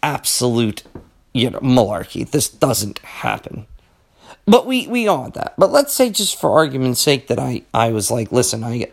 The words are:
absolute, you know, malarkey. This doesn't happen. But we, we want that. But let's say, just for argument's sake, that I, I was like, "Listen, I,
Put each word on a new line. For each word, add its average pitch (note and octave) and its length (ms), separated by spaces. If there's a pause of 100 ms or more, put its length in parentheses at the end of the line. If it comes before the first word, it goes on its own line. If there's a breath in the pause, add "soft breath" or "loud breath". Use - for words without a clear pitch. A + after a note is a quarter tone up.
absolute, A#2+ 800 (500)
you A#2+ 160
know, - 100
malarkey. A#2 720
This - 200
doesn't G#2+ 500
happen. - 680 (800 soft breath)
But A3+ 200
we, B3+ 220
we A#3 220
want C3+ 240
that. - 240
But F#3+ 140
let's C#4+ 220
say, B3+ 160
just G3 300
for - 120
argument's C3 500
sake, C#3 260
that A#2+ 100
I, B2+ 260 (100)
I A#2 180
was G#2+ 180
like, A#2 220
"Listen, A#2+ 320
I, A#2 300